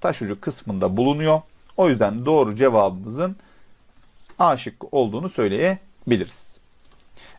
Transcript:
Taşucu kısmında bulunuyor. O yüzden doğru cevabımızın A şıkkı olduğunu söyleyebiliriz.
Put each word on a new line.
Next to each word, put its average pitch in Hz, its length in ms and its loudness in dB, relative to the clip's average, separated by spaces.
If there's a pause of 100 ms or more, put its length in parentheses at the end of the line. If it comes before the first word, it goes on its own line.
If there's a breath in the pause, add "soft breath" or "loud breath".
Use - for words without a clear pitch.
Taşucu 104 400 -4
kısmında 95 560 -4
bulunuyor. 151 460 0 (340)
O 185 120 4
yüzden 113 380 0
doğru 135 300 2
cevabımızın 113 800 0 (1000 soft breath)
A 160 180 4
şıkkı - 360 -12
olduğunu 131 360 0
söyleyebiliriz. 120 1300 -4 (840 loud breath)